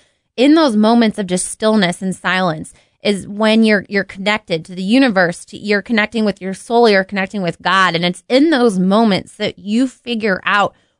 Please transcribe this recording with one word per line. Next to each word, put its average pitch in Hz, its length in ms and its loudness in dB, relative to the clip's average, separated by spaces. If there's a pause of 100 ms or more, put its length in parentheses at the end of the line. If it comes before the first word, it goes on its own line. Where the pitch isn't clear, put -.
(360)
in 294 180 4
those 294 220 2
moments 220 420 2
of 208 80 -6
just 180 200 -4
stillness 214 560 -2
and 185 120 -4
silence 180 600 -4 (280)
is 202 240 -2
when 220 380 0
you're, 214 240 0
you're 196 160 -2
connected 196 640 -6
to 185 80 -16
the 185 80 -8
universe, 196 640 0
to, - 100 -20
you're 202 260 -4
connecting 214 440 -2
with 196 160 -4
your 190 120 -8
soul, 233 320 0
you're 196 160 4
connecting 196 380 -6
with 170 220 -6
God. 185 320 2
And 170 100 -2
it's 180 240 -4
in 269 220 2
those 240 280 2
moments 190 580 0
that 208 220 -8
you 220 300 -2
figure 220 560 -6
out 196 300 0 (240)